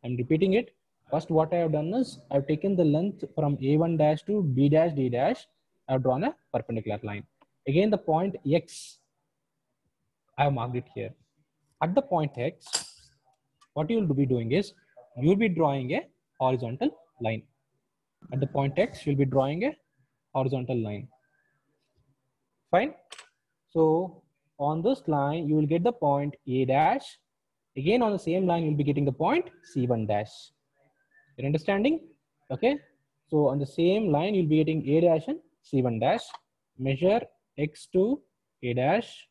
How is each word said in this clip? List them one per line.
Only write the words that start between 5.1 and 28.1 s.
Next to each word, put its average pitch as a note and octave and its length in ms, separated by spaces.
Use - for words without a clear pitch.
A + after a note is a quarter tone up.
I've C3 140
drawn C3 220
a D4 100
perpendicular A2 500
line. G#2 220
Again, F3 240
the G3+ 80
point E3+ 380
X, - 460
I C#3 60
have C#3+ 80
marked B2 240
it A#2+ 80
here. G#2 160
At F3 140
the C4+ 60
point D#3 340
X, - 720
what D#3 160
you A3+ 100
will D#3+ 140
be C#3 120
doing A#2+ 260
is G3 200
you C#3 80
will G3 80
be A3+ 120
drawing C#3+ 460
a D4+ 120
horizontal C3 520
line. A2+ 220
At C3+ 80
the C#3 60
point C#3 320
X, - 260
you'll C#3+ 120
be C#3 80
drawing C3+ 400
a D4+ 120
horizontal C3 440
line. G#2+ 320
Fine. A3+ 240
So D#3+ 520
on D3+ 240
this C4 240
line, D3 400
you D3+ 80
will D3+ 120
get E3+ 180
the A#3+ 80
point C#3+ 420
A B2+ 160
dash. D3+ 540
Again, F#3+ 260
on A3 80